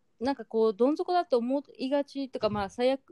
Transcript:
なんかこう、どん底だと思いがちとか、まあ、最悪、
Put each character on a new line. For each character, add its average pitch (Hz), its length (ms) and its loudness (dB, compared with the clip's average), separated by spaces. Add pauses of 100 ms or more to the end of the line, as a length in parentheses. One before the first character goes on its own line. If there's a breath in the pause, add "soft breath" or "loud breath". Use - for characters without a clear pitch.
(200)
な 269 140 0
ん - 20 -4
か 214 100 -10
こ 220 220 2
う、 220 80 2
ど 240 160 4
ん 320 60 -2
底 359 160 -2
だ 349 120 2
と 247 140 0
思 262 240 -2 (140)
い 262 120 -4
が 285 140 0
ち 269 260 -8
と 247 100 -8
か、 214 100 0
ま 208 160 -2
あ、 196 40 -8
最 254 220 0
悪、 269 100 -4 (100)